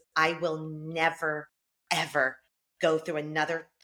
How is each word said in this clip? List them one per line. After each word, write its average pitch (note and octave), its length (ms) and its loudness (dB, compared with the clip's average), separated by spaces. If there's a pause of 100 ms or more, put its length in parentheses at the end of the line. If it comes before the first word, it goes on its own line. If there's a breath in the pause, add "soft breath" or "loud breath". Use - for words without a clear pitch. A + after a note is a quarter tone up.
(160)
"I E3 180 4
will D#3+ 260 -2
never, D#3 880 -2 (420)
ever D3+ 480 0 (420)
go D#3+ 180 4
through D#3+ 200 -4
another, D#3 500 -2 (160)